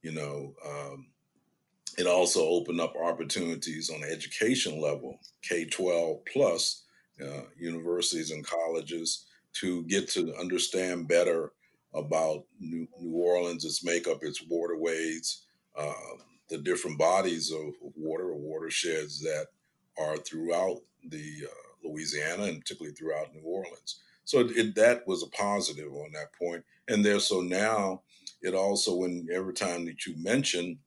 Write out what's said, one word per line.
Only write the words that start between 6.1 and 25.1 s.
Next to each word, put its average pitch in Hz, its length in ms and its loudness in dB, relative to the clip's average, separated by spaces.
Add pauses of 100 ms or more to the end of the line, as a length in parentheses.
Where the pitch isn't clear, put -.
plus, 107 520 2 (380)
uh, 69 200 -8 (160)
universities 85 720 -2
and 76 160 -8
colleges 82 800 -2 (280)
to 87 300 -2
get 98 260 2
to 82 260 0
understand 90 720 -2
better 85 440 4 (420)
about 78 500 0 (160)
New, 82 260 -6 (140)
New 85 160 -4
Orleans, 87 480 2
its 78 200 -4
makeup, 85 380 2
its 76 240 -6
waterways, 82 1000 -2 (340)
uh, 76 140 -4 (560)
the 80 100 -4
different 78 400 -2
bodies 82 520 4
of, 78 100 -4
of 73 360 -10
water 80 340 -4
or 78 60 -4
watersheds 78 880 -4
that 76 240 -2 (520)
are 78 200 0
throughout 85 580 0 (320)
the, 78 160 -10 (200)
uh, - 440 -14
Louisiana 78 560 -2
and 82 160 -4
particularly 73 340 -10
throughout 78 400 -4
New 78 60 -18
Orleans. 87 600 -8 (240)
So 139 140 4
it, 120 160 4
it, 110 180 2
that 120 320 6
was 92 160 0